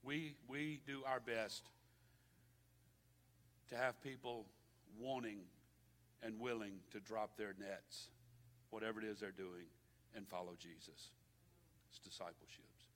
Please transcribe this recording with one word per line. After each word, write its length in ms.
We, 320
we 360
do 220
our 120
best 500
to 80
have 240
people 440
wanting 400
and 180
willing 340
to 80
drop 380
their 220
nets, 480
whatever 280
it 60
is 140
they're 120
doing, 360
and 120
follow 300
Jesus. 540
It's 100
discipleships. 960